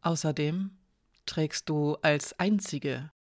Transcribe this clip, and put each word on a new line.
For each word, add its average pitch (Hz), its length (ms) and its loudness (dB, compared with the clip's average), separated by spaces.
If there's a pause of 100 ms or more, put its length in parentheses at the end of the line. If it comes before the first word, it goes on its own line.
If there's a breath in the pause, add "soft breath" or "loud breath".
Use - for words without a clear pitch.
Außerdem 160 760 0 (480)
trägst - 440 -2
du 147 320 2
als 147 360 2
einzige 156 720 0 (120)